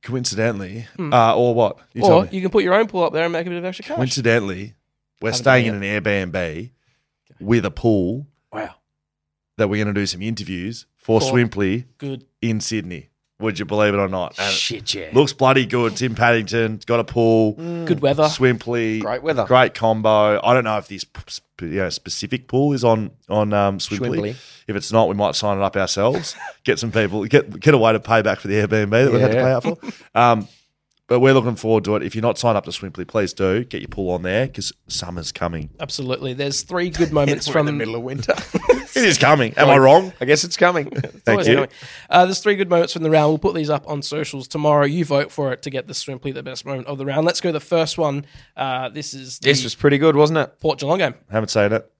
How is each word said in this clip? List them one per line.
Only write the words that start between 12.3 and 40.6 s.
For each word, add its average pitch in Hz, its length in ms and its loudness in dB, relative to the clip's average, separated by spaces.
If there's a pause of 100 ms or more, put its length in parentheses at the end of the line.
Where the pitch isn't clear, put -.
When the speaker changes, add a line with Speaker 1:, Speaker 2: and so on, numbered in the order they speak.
Speaker 1:
in 113 180 -2
Sydney. 90 500 -8 (280)
Would 104 220 -4
you 101 60 -6
believe 104 280 2
it 101 40 2
or 98 100 2
not? 92 320 -6
And 98 140 -2
Speaker 3:
Shit, 104 400 -6
yeah. 87 180 -10
Speaker 1:
looks 143 220 4
bloody 131 320 2
good. 117 320 -2
Tim 120 180 -4
Paddington, 113 720 0
got 117 160 0
a - 20 -2
pool. 113 520 2
Speaker 3:
Mm. 170 300 -8
Speaker 2:
Good 143 140 -2
weather. 143 240 2
Speaker 1:
Swimply. 120 760 0
Speaker 3:
Great 110 220 -6
weather. 143 200 0
Speaker 1:
Great 123 300 4
combo. 107 680 2
I 123 120 4
don't 127 100 2
know 110 140 -2
if 101 100 -8
this 95 160 -14
p-, - 240 -18
sp-, - 160 -14 (200)
you 85 40 -8 (140)
know, 90 80 -2
specific - 580 -8
pool 143 240 0
is 123 140 -2
on, 110 260 2 (160)
on, 104 240 0
um, 101 280 2
Swimply. 113 400 -4 (140)
Speaker 3:
Swimply. - 20 -12 (340)
Speaker 1:
If 101 80 -4
it's - 160 -6
not, 110 160 4
we 98 60 -2
might 101 200 -2
sign 104 220 -2
it 98 60 -2
up 95 120 -2
ourselves. 107 640 -2 (120)
<laughs> - 140 -20
Get - 160 0
some 113 140 -6
people, 104 320 0
get, 113 340 2
get 151 140 4
a 139 40 6
way 113 140 6
to 110 80 2
pay 113 220 2
back 101 180 0
for - 80 -12
the 101 80 -2
Airbnb 107 340 2
that 123 220 4
we - 80 2
had 107 120 4
to 113 60 2
Speaker 3:
Yeah. 127 60 2
Speaker 1:
pay 127 80 2
up 123 120 0
for. 170 140 -4 (400)
Um, 117 300 4 (600)
but 123 120 2
we're 135 160 6
looking 120 200 0
forward 110 280 0
to 104 140 0
it. - 40 -2
If - 140 -8
you're 110 80 -4
not 117 160 -2
signed 117 180 2
up 98 80 -4
to 85 60 -12
Swimply, 92 340 -10
please 101 260 -2
do. 98 320 -2
Get 120 180 -10
your - 80 -14
pool 92 240 -6
on 87 100 -6
there 104 240 -2
'cause - 260 -10 (140)
summer's 87 440 -10
coming. 82 380 -6 (100)
Speaker 2:
Absolutely. 131 540 -8
There's 139 300 -6
three 180 260 -4
good 160 220 -2
Speaker 3:
<laughs> 151 80 0
Speaker 2:
moments 143 280 0
Speaker 3:
We're 143 60 -6
Speaker 2:
from 151 140 2
Speaker 3:
in 147 80 -4
the - 20 -4
middle 113 180 -6
of 117 60 -8
winter. 127 380 -4
<laughs> - 40 -12 (540)
Speaker 1:
It 254 60 4
is 185 140 4
coming. 135 400 4
Am 139 80 6
I 139 80 6
Speaker 3:
Like, 139 80 8
Speaker 1:
wrong? 170 400 6
Speaker 3:
I 131 40 -2
guess 147 200 2
it's 175 100 -8
coming. 175 320 2